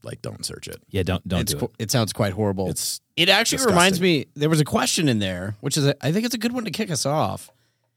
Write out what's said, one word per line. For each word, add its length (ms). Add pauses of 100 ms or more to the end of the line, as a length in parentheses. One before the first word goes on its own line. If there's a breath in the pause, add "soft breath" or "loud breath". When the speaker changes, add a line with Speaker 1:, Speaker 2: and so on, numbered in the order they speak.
Speaker 1:
like, 180
don't 220
search 240
it. 220
Speaker 2:
Yeah, 140
don't, 220
don't 160
Speaker 3:
It's 120
Speaker 2:
do 60
Speaker 3:
qu-, 180
Speaker 2:
it. 60
Speaker 3:
it 80
sounds 200
quite 220
horrible. 340
Speaker 1:
It's 320 (160)
Speaker 3:
It 140
actually 300
Speaker 1:
disgusting. 180
Speaker 3:
reminds 240
me, 240 (100)
there 140
was 100
a 60
question 420
in 120
there, 420
which 160
is, 100
a, 180
I 60
think 140
it's 100
a 20
good 140
one 140
to 60
kick 200
us 140
off. 440 (480)